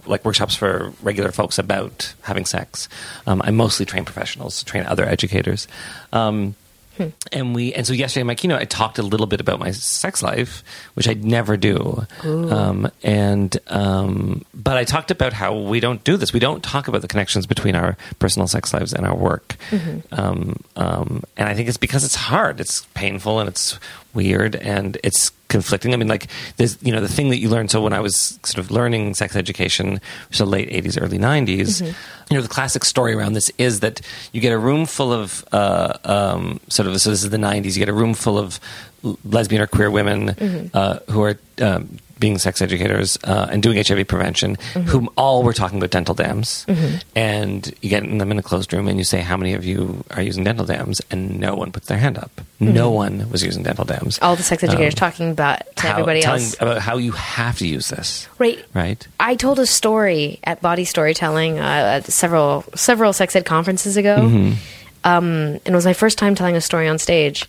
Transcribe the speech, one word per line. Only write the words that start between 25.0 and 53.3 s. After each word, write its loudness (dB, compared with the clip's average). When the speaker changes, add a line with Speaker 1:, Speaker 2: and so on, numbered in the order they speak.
Speaker 1:
it's 0
conflicting. 0
I 2
mean, 0
like, -2
there's, 2
you 2
know, 0
the 0
thing 2
that 2
you 0
learn. 2
So 2
when 0
I 0
was -2
sort -6
of -6
learning 0
sex -4
education, -2
so 2
late 0
eighties, -4
early -2
nineties, 0
Speaker 2:
Mm-hmm. -4
Speaker 1:
you 4
know, 0
the -8
classic -2
story 2
around 0
this 0
is 2
that -2
you -4
get 4
a 2
room 2
full 0
of, -4
uh, 2
um, 0
sort 0
of, 0
so 2
this 0
is -4
the 0
nineties, 0
you 0
get 2
a 0
room 2
full 2
of -4
l-, -4
lesbian 2
or 2
queer 2
women, 2
Speaker 2:
Mm-hmm. -4
Speaker 1:
uh, 2
who 2
are, 2
um, 0
being 2
sex -2
educators, 0
uh, 2
and 0
doing 4
H 2
I 4
V 2
prevention, 0
Speaker 2:
Mm-hmm. -4
Speaker 1:
whom 4
all 4
were 6
talking -2
about 0
dental 2
dams. -2
Speaker 2:
Mm-hmm. 2
Speaker 1:
And -2
you -4
get 2
them -2
in 0
a 0
closed -2
room 0
and 0
you 0
say, 0
"How -2
many 0
of -4
you -4
are -2
using -2
dental 0
dams?" -4
And -4
no -2
one -6
puts -8
their 0
hand 2
up. -10
No 6
Speaker 2:
Mm-hmm. 2
Speaker 1:
one -2